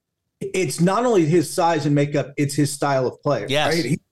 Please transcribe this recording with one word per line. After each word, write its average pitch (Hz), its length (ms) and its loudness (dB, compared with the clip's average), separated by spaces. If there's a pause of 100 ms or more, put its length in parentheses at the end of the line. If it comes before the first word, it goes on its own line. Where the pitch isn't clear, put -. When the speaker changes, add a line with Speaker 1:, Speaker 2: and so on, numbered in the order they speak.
(400)
Speaker 1:
It's 185 400 -4
not 196 260 2
only 208 180 4
his 156 300 2
size 165 320 0
and 147 80 2
makeup, 143 420 0
it's 143 200 -2
his 143 160 0
style 135 340 0
of - 160 -6
play. 131 260 -2
Speaker 2:
Yes. 147 280 0
Speaker 1:
Right? 165 80 0
He, 131 160 -2 (120)